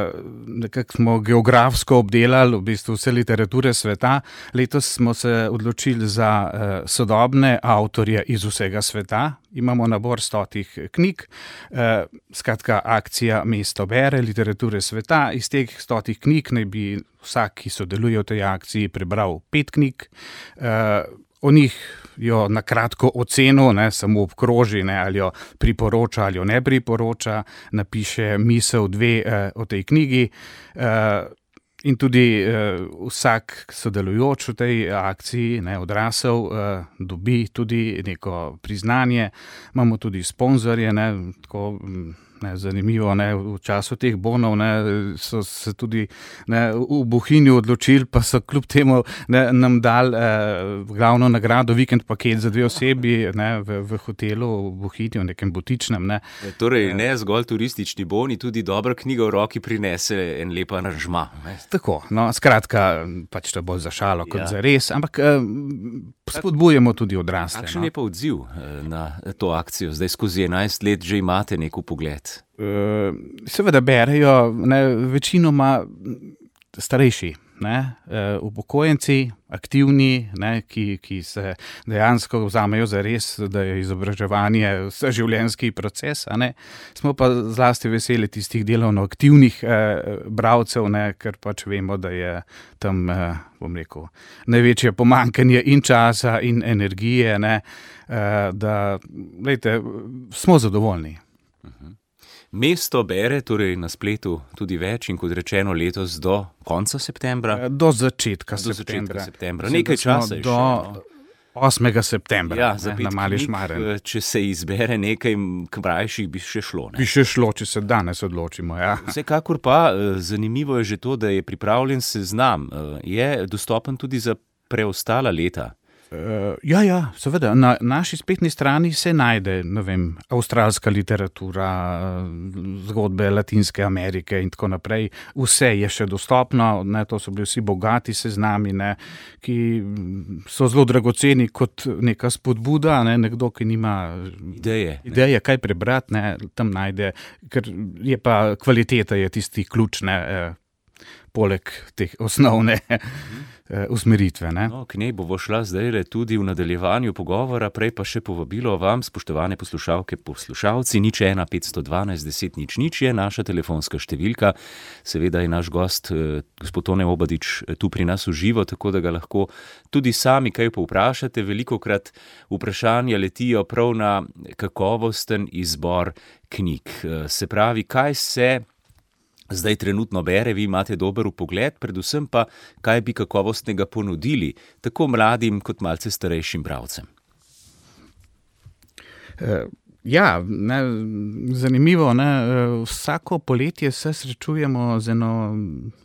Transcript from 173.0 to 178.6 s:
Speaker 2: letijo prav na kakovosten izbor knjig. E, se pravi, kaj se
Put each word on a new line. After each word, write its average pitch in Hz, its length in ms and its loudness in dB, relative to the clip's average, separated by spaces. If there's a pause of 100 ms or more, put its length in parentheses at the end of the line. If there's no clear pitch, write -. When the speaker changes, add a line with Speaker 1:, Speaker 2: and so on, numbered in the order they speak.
Speaker 2:
letijo 104 460 0
prav 117 300 0
na 104 300 0 (300)
kakovosten 107 960 -2
izbor 87 640 -2 (320)
knjig. 87 360 -4 (180)
E, 80 280 -6
se - 200 -6
pravi, 110 360 0
kaj 139 320 0
se - 340 0 (1000)